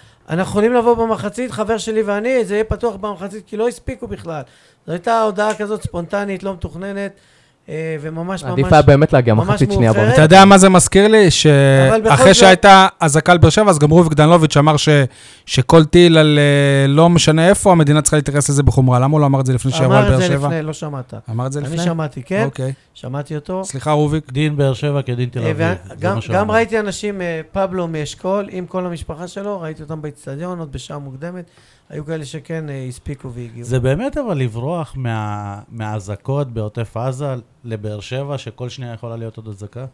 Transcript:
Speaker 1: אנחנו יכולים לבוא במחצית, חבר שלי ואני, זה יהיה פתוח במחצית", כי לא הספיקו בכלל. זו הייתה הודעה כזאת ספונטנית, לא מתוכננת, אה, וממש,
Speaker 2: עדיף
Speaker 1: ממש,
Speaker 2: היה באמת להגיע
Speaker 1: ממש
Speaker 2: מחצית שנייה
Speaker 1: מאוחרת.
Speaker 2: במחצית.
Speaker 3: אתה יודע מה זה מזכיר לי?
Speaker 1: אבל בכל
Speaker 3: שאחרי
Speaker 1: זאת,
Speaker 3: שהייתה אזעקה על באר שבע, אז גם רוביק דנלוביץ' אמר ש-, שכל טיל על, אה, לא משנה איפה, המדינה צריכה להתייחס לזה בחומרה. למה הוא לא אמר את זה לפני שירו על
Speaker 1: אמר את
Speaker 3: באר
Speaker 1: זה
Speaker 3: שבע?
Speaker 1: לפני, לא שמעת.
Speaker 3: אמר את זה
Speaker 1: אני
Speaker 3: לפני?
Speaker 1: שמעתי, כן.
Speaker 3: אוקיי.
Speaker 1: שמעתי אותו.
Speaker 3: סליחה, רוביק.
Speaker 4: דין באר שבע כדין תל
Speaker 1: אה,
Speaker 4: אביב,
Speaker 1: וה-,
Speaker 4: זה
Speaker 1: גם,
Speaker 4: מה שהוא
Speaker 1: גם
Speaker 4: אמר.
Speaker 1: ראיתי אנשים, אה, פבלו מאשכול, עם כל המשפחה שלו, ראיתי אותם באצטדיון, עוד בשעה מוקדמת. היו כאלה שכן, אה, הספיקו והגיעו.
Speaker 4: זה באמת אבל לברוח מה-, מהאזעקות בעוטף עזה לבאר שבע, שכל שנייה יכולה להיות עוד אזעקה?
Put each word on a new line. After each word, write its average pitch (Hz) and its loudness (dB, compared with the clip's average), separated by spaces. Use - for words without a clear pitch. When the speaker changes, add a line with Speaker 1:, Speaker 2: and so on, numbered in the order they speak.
Speaker 1:
אנחנו 170 -4
יכולים 214 0
לבוא 240 2
במחצית, 226 -4
חבר 214 -4
שלי 220 -4
ואני, 214 -2
זה 190 -6
יהיה 214 -2
פתוח 214 -6
במחצית", 196 -12
כי 214 -14
לא 226 -2
הספיקו 240 -10
בכלל. 165 -12
זו 160 -10
הייתה 226 -2
הודעה 208 -2
כזאת 208 -8
ספונטנית, 190 -8
לא 190 -6
מתוכננת, 190 -10
אה, 160 -8
וממש, 160 -8
Speaker 2:
עדיף 135 -2
Speaker 1:
ממש, 135 0
Speaker 2:
היה 151 6
באמת 143 4
להגיע 120 2
Speaker 1:
ממש 110 0
Speaker 2:
מחצית 180 0
שנייה 117 2
Speaker 1:
מאוחרת. 110 2
Speaker 2:
במחצית. - 2
Speaker 3:
אתה 156 6
יודע 190 10
מה 196 8
זה 190 6
מזכיר 190 4
לי? 220 6
Speaker 1:
אבל 208 6
בכל - 0
Speaker 3:
שאחרי 147 6
Speaker 1:
זאת, 190 8
Speaker 3:
שהייתה 190 8
אזעקה 156 2
על 180 4
באר 160 2
שבע, 208 2
אז 160 2
גם 147 4
רוביק 160 4
דנלוביץ' 156 4
אמר 151 4
ש-, - -2
שכל 160 4
טיל 170 6
על, 151 4
אה, 143 2
לא 156 4
משנה 165 2
איפה, 196 4
המדינה 151 4
צריכה 151 0
להתייחס 143 -2
לזה 143 2
בחומרה. 127 2
למה 131 0
הוא 156 2
לא 147 2
אמר 135 0
את 131 -2
זה 131 0
לפני 127 -2
שירו 131 0
על - 4
Speaker 1:
אמר - 4
את - 2
Speaker 3:
באר - 2
Speaker 1:
זה - 0
Speaker 3:
שבע? 139 -2
Speaker 1:
לפני, 160 -4
לא 156 -8
שמעת. 143 -12
Speaker 3:
אמר 117 -6
את 131 -8
זה 143 -8
Speaker 1:
אני 143 -8
Speaker 3:
לפני? 165 -6
Speaker 1:
שמעתי, 160 -6
כן. 190 -4
Speaker 3:
אוקיי. 135 -6
Speaker 1:
שמעתי 143 -10
אותו. 185 -10
Speaker 3:
סליחה, 151 -6
רוביק. 151 -2
Speaker 4:
דין 151 -2
באר 135 0
שבע 143 -4
כדין 123 -4
תל 123 -10
Speaker 1:
אה, 113 -2
Speaker 4:
אביב, 110 -4
Speaker 1:
וה-, 165 -2
Speaker 4:
זה - -20
Speaker 1:
גם, 185 -2
Speaker 4:
מה 113 -4
שהוא - -6
Speaker 1:
גם 190 0
Speaker 4:
אמר. 214 -2
Speaker 1:
ראיתי 220 0
אנשים, 202 -8
אה, 170 -6
פבלו 185 -4
מאשכול, 185 -6
עם 185 -10
כל 180 -8
המשפחה 170 -12
שלו, 202 -10
ראיתי 156 -12
אותם 156 -12
באצטדיון, 151 -12
עוד 156 -14
בשעה 139 -14
מוקדמת. 151 -16
היו 147 -14
כאלה 156 -10
שכן, 156 -12
אה, 135 -10
הספיקו 135 -14
והגיעו. 120 -16
Speaker 4:
זה 127 -2
באמת 151 -4
אבל 233 -4
לברוח 131 -6
מה-, 104 -8
מהאזעקות 107 -8
בעוטף 113 -8
עזה 131 -6
לבאר 107 -10
שבע, 135 -10
שכל 123 -14
שנייה 123 -14
יכולה 117 -14
להיות 113 -12
עוד 110 -16
אזעקה? 104 -16